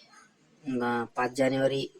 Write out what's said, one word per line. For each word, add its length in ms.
अं, 380
पाच 320
जानेवारी 500